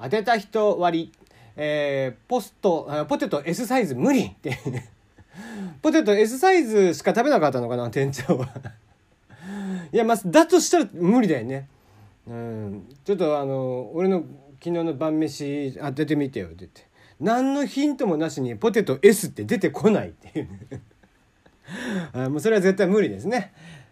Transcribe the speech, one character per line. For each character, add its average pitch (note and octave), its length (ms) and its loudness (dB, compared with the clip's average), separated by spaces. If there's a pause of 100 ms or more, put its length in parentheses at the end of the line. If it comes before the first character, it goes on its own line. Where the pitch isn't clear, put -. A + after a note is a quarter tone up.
当 B2+ 60 -8
て G#3+ 120 0
た A3+ 140 2
人 G#3 420 0
割。 E3 320 0 (460)
え C#3+ 580 -2
ー、 - 140 -20
ポ A#3+ 140 -2
ス - 180 -18
ト、 E3 300 0
あ、 D3 160 -2
ポ C#4+ 100 0
テ D4 120 -2
ト D3 160 -2
S E3+ 220 -4
サ B3+ 120 0
イ G#3 80 2
ズ C3+ 80 -6
無 F3+ 180 2
理」 A#3+ 160 2
っ - 60 -16
て。 C3+ 240 -8 (440)
<laughs> - 400 -20 (380)
「ポ D#4 100 4
テ D#4 140 4
ト G#3 80 4
S A3 260 2
サ F#4+ 140 6
イ F4 120 6
ズ G3+ 300 4
し - 80 -8
か F#3+ 100 2
食 A#3 120 2
べ D4 60 2
な A#3 100 4
か D3+ 80 4
っ C3 40 2
た B2+ 80 -2
の A#2 80 -4
か B2 80 -2
な、 A#2+ 140 -4
店 C3+ 220 -2
長 - 260 0
は。 C3 100 -4 (460)
<laughs>」 - 340 -20 (640)
い D#3+ 60 -2
や、 A3+ 80 4
ま A#3 100 2
あ、 - 20 0 (100)
だ D#4 200 6
と E4+ 140 4
し - 100 -4
た F4 100 4
ら A3+ 120 0
無 F#3+ 300 4
理 G3+ 40 2
だ D3+ 140 0
よ G#2+ 60 -8
ね。 C3+ 200 -8 (640)
う A#2 40 -14
ん。 A2 560 -10 (160)
ち G3+ 80 -2
ょ - 20 2
っ F3 40 -2
と D3+ 200 0
あ C#3 60 -4
の、 B2+ 500 -4
俺 F#3 140 0
の F3+ 140 2 (400)
昨 - 20 -20
日 E3+ 60 -6 (140)
の D#3+ 100 -2
晩 D#3 240 -2
飯 C#3+ 640 -4
当 C#3+ 120 -6
て D3 220 -2
み C#3+ 160 0
て A2+ 100 -8
よ F2 80 -10
っ - 20 -18
て E2 80 -18
言 F#2 100 -18
っ - 20 -20
て。 - 120 -20 (360)
何 B3+ 360 0
の C#4+ 100 0
ヒ C4+ 220 -2
ン C#4+ 100 0
ト C#4 100 -2
も D#3+ 120 0
な D#3+ 100 -2
し C#3+ 140 -6
に A#2+ 140 -4
ポ G#3+ 140 2
テ G#3 140 2
ト B2+ 160 -2
S G3 280 6
っ - 20 -8
て G#2+ 140 -10
出 A3 140 -2
て D3+ 120 0
こ G#3+ 200 2
な C#3 140 2
い F2 60 -12
っ - 20 -
て - 260 -12
い C#3+ 40 -4
う。 - 60 -10 (220)
<laughs> - 240 -18 (1160)
あ、 C3 160 -4
も D3 80 -4
う D3 40 -4
そ A3 100 0
れ A3 60 4
は F#3+ 60 4
絶 F#3+ 140 4
対 G3 100 2
無 G3+ 140 4
理 D#3+ 80 2
で F#2+ 120 -6
す C3+ 60 -8
ね。 A#3 260 -4 (400)